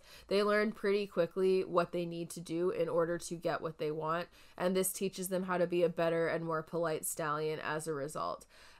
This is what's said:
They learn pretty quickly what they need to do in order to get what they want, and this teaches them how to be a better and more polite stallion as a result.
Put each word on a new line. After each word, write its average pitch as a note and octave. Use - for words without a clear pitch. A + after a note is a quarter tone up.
They G3+
learn G#3
pretty G3+
quickly F#3
what E3+
they F3
need E3+
to F3
do E3+
in E3
order E3+
to -
get D#3+
what D#3
they D3+
want, D#3+
and F#3
this F#3+
teaches F#3
them F#3
how F3+
to F3
be F3
a E3+
better E3
and E3
more D#3+
polite E3
stallion D#3
as D3+
a D#3
result. C3+